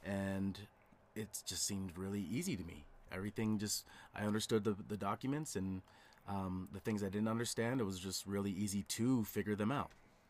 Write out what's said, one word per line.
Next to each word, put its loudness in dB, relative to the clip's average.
and 0
it -6
just -2
seemed -2
really 0
easy 0
to -4
me. -10
Everything 0
just, -2
I 0
understood 4
the, 4
the -4
documents 0
and, 0
um, 0
the -6
things 0
I 2
didn't 2
understand, 2
it 2
was 0
just -4
really 2
easy 2
to 2
figure 0
them 4
out. -2